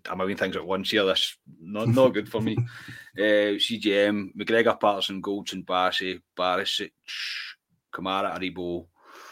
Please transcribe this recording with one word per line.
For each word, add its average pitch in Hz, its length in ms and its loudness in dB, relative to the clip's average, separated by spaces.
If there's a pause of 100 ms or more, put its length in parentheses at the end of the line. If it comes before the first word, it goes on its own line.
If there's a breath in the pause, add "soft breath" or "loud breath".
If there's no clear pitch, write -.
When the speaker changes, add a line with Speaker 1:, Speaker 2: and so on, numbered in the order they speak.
Speaker 1:
a - 80 -6
million 95 220 -2
things 95 160 -2
at 82 100 -6
once 95 280 -2
here. 104 120 4
That's - 320 0 (240)
not, 104 280 -4
not 127 260 6
good 104 140 -2
for 113 120 -2
me. 110 220 -2
Speaker 2:
<laughs> - 40 -4 (520 loud breath)
Speaker 1:
Uh, 104 400 4
C 107 220 -2
J 101 260 4
M, 104 320 0
McGregor, 113 400 4
Patterson, 98 420 0
Goldson, 98 440 -6
Barsi, 92 560 0 (160)
Barisic, 92 560 -2 (1000 loud breath)
Kamara, 95 460 -2
Aribo, 87 480 -6 (460 loud breath)